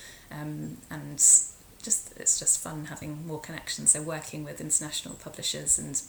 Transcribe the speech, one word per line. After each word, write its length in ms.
um, 460
and 280
just, 1000
it's 220
just 220
fun 240
having 420
more 120
connections. 520
So 100
working 420
with 180
international 540
publishers 600
and 320